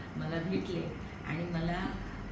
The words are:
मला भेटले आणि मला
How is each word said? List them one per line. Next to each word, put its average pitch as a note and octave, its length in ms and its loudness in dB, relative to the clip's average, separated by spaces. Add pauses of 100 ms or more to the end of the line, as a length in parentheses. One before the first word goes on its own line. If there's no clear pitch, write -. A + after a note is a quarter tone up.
(160)
मला D#3+ 260 2
भेटले F3 420 2 (440)
आणि D#3+ 160 2
मला E3+ 420 2 (460)